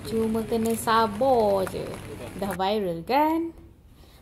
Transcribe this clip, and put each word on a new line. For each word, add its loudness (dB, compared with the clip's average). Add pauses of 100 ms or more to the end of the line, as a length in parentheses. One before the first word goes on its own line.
Cuma 0
kena 0
sabar 4
je. -6 (500)
Dah -4
viral -2
kan? 2 (680)